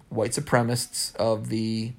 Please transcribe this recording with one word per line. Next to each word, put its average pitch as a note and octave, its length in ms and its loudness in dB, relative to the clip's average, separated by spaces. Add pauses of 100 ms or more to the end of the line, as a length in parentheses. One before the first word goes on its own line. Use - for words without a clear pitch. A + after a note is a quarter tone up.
white A2+ 220 0
supremacists A#2+ 880 0
of A2+ 320 2
the A2+ 500 -2